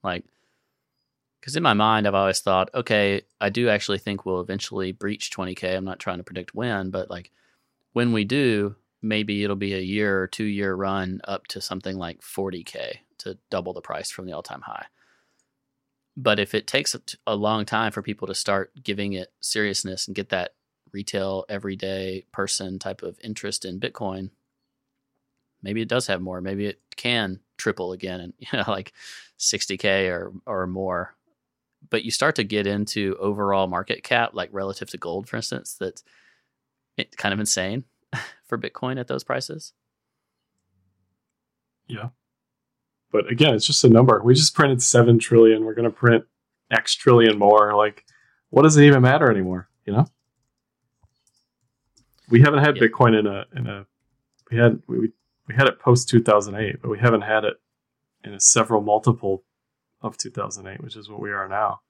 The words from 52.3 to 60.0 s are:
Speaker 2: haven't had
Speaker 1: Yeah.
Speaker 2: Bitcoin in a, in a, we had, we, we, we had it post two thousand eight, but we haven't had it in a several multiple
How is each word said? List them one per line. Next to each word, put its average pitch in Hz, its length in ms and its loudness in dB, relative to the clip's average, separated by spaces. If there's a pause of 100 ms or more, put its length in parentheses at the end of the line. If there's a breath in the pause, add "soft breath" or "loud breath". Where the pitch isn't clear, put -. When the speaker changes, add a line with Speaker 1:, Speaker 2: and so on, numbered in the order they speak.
Speaker 2:
haven't 147 180 8
had 143 180 6
Speaker 1:
Yeah. 110 60 6
Speaker 2:
Bitcoin 113 340 6
in 107 80 4
a, 98 200 -2 (100)
in 120 120 -6
a, 101 200 -12 (640)
we 117 60 -2
had, 120 280 4
we, 120 140 -4
we, 110 120 -2 (360)
we 113 80 -6
had 131 120 6
it - 120 2
post 123 280 4
two 117 140 6
thousand 104 340 2
eight, 104 260 -4
but 117 100 -6
we 101 80 -6
haven't 117 220 4
had 107 240 0
it - 140 -4 (640)
in 104 100 -14
a 98 60 -16
several 113 420 4
multiple 104 600 0 (580)